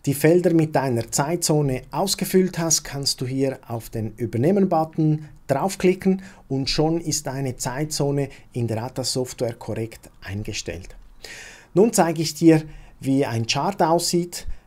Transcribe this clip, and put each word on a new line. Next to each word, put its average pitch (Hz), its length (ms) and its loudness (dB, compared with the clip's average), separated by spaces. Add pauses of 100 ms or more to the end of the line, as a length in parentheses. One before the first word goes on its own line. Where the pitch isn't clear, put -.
die 139 80 0
Felder 170 400 4
mit 156 220 2
deiner 127 340 0
Zeitzone 151 800 0
ausgefüllt 185 680 0
hast, 165 240 0
kannst - 360 -6
du 131 60 -4
hier 135 400 -2
auf 117 240 -8
den 110 260 -6
Übernehmen-Button 156 1080 2 (240)
draufklicken 190 760 0 (240)
und 135 240 -4
schon 160 300 0
ist 156 260 -4
deine 131 300 -4
Zeitzone 143 720 -2 (240)
in 117 160 -2
der 110 80 -2
Rata-Software 127 760 -4
korrekt - 560 -10 (120)
eingestellt. 98 720 -8 (760)
Nun 220 200 6
zeige 165 300 2
ich 156 120 -4
dir, 160 280 6 (380)
wie 135 260 2
ein 113 220 -2
Chart 185 340 0
aussieht, 170 640 0 (200)